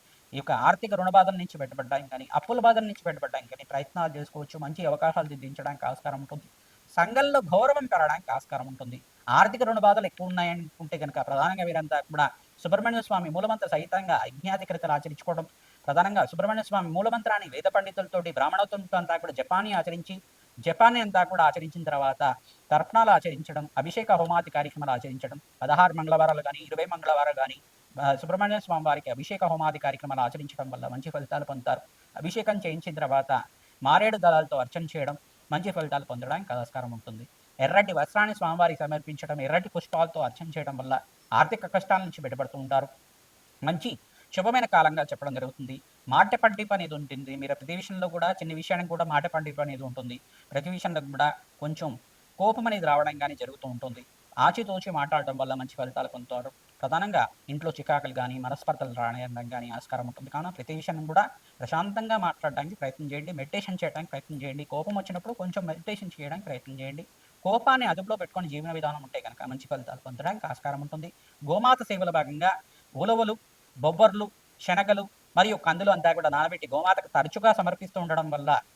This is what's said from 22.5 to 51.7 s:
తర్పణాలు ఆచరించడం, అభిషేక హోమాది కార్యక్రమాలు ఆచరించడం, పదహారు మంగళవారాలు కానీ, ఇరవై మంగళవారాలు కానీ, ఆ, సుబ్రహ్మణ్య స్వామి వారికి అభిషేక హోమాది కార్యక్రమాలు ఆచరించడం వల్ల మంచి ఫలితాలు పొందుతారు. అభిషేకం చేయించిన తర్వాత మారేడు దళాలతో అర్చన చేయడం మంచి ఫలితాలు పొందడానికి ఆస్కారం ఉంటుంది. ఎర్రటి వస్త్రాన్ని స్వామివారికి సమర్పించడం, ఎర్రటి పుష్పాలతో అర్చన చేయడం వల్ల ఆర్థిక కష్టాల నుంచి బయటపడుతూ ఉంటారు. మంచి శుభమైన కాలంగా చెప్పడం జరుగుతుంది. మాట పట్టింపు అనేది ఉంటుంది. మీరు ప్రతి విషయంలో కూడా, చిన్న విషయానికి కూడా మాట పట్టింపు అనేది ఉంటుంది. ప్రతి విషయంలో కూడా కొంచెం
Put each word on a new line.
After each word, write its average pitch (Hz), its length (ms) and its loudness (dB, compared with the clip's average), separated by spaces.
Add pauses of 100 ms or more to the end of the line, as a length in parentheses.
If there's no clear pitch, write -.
తర్పణాలు 214 380 4
ఆచరించడం, 151 680 2
అభిషేక 208 340 -2
హోమాది 170 380 4
కార్యక్రమాలు 147 420 -2
ఆచరించడం, 131 480 -6 (220)
పదహారు 156 320 6
మంగళవారాలు 160 480 4
కానీ, 143 180 -8
ఇరవై 156 260 -4
మంగళవారాలు 151 500 2
కానీ, 135 200 -2 (460)
ఆ, 143 140 4
సుబ్రహ్మణ్య 202 440 0
స్వామి 160 260 -2
వారికి 147 240 0
అభిషేక 147 340 -4
హోమాది 156 360 0
కార్యక్రమాలు 139 420 -4
ఆచరించడం 135 480 -4
వల్ల 123 180 -10
మంచి 135 220 -8
ఫలితాలు 147 360 -6
పొందుతారు. 131 360 -4 (360)
అభిషేకం 208 400 -2
చేయించిన 165 380 -6
తర్వాత 135 460 0 (420)
మారేడు 202 340 4
దళాలతో 156 400 4
అర్చన 131 260 -4 (140)
చేయడం 143 200 -4 (340)
మంచి 175 200 -2
ఫలితాలు 143 340 -4
పొందడానికి 131 480 -6
ఆస్కారం 123 380 -6
ఉంటుంది. 113 360 -14 (320)
ఎర్రటి 180 340 4
వస్త్రాన్ని 208 420 0
స్వామివారికి 170 440 2
సమర్పించడం, 151 600 -6
ఎర్రటి 165 280 0
పుష్పాలతో 165 520 -2
అర్చన 135 260 -6 (100)
చేయడం 143 200 -8
వల్ల 131 220 -2 (340)
ఆర్థిక 156 320 2
కష్టాల 185 360 2
నుంచి 165 200 -10
బయటపడుతూ 131 380 -6
ఉంటారు. 135 280 0 (760)
మంచి 165 340 -4 (380)
శుభమైన 233 300 2
కాలంగా 156 380 4
చెప్పడం 143 300 -6
జరుగుతుంది. 127 480 -8 (280)
మాట 190 260 6
పట్టింపు 214 380 2
అనేది 165 200 -4
ఉంటుంది. 139 420 -8
మీరు 139 180 -4
ప్రతి 151 220 -6
విషయంలో 185 320 -6
కూడా, 170 240 0
చిన్న 165 220 -6
విషయానికి 175 360 -4
కూడా 170 140 -2
మాట 151 240 2
పట్టింపు 151 340 -4
అనేది 139 220 -6
ఉంటుంది. 127 360 -10 (320)
ప్రతి 139 180 -4
విషయంలో 175 320 -4
కూడా 143 320 0 (260)
కొంచెం 151 400 -6 (400)